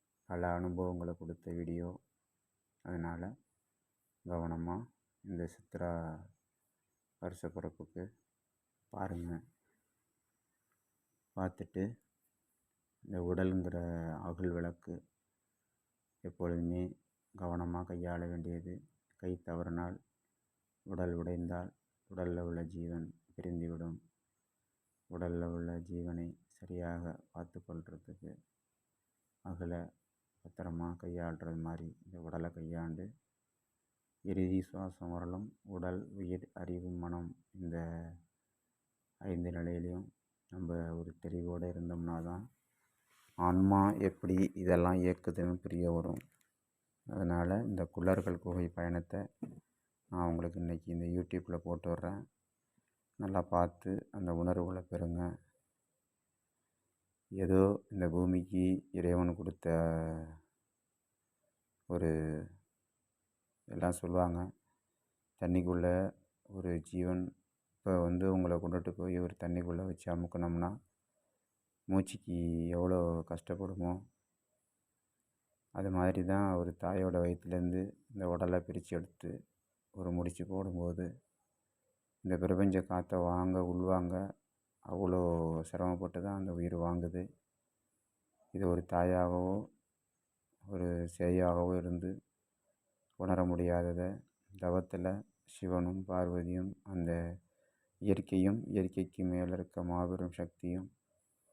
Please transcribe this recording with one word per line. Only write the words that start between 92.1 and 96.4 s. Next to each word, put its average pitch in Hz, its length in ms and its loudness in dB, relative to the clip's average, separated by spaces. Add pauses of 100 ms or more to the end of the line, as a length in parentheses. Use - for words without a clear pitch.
உணர 92 260 4
முடியாததை 87 640 2 (460)
தவத்துல 92 580 0 (360)
சிவனும் 90 540 0
பார்வதியும் 90 680 0 (140)